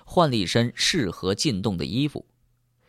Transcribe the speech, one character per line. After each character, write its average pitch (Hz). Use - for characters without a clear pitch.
换 165
了 120
一 95
身 120
适 117
合 92
进 104
洞 101
的 85
衣 120
服， -